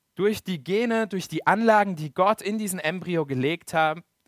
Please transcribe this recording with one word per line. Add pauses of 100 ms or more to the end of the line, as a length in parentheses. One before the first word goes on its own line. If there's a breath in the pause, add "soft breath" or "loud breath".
(160)
Durch
die
Gene,
durch
die
Anlagen,
die
Gott
in
diesen
Embryo
gelegt
haben, (240)